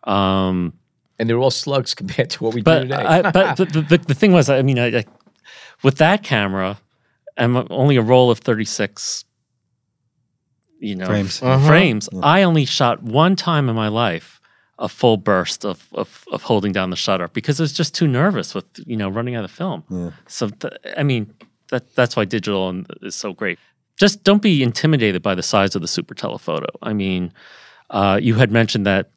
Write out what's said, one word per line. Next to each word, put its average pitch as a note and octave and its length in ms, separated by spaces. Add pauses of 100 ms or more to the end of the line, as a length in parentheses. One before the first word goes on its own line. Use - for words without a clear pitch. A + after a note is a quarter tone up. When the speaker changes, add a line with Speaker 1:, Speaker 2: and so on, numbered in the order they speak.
Speaker 1:
Um, F#2+ 680 (460)
Speaker 2:
And A2+ 80
they're A#2 100
all C3 120
slugs C#3 440
<laughs> - 80
compared G2 280
to - 140
what A2+ 100
we A#2+ 80
Speaker 1:
but D#3+ 200
Speaker 2:
do B2+ 60
today. - 140
Speaker 1:
I, F3+ 280
Speaker 2:
<laughs> D#3+ 80
Speaker 1:
but F#3+ 180
the, F#3+ 80
the, D#3 340
the D#3 160
thing G3+ 180
was, D#3 180
I C3+ 120
mean, C3 160
I, A#2+ 200
I, A2 60 (800)
with C3+ 140
that F#3+ 260
camera, G2 540 (640)
I'm B2 180 (140)
only C3+ 260
a A#2 60
roll B2 280
of A2 100
thirty-six, - 840 (1500)
you G#2 160
know, F#2 120
Speaker 3:
Frames. G2 360
Speaker 2:
Uh-huh. C3 240
Speaker 1:
frames. D3+ 460
Speaker 3:
Yeah. F#2+ 100
Speaker 1:
I E3 200
only E3 220
shot B2 380
one D3+ 340
time D3+ 320
in A#2 60
my A2 140
life G#2 520 (380)
a G#2+ 100
full A2+ 280
burst F#2 480
of, - 280
of, - 380
of - 120
holding G#2 300
down F#2+ 180
the F2 60
shutter F2+ 320
because C#3 320
I E3 40
was C#3+ 80
just - 220
too E3+ 120
nervous C#3 480
with, F#2+ 100 (220)
you A#2+ 100
know, G2+ 120
running A#2 260
out A2+ 100
of F#2 60
film. D#3+ 400
Speaker 3:
Yeah. F2 200 (180)
Speaker 1:
So, - 220
th-, - 220 (240)
I D#3 60
mean, A#2+ 320 (360)
that, - 260
that's - 180
why A2 120
digital F#2+ 420
and, F#2 180 (160)
is - 140
so G2+ 160
great. F2 260 (380)
Just G3+ 260
don't G3+ 200
be F3 200
intimidated A#2 580
by G2 140
the F2+ 80
size G2 320
of F#2 80
the D#2 60
super - 260
telephoto. - 540 (120)
I A2+ 120
mean, F#2+ 400 (580)
uh, G2 320
you A2+ 140
had A2+ 160
mentioned A2 340
that F#2+ 300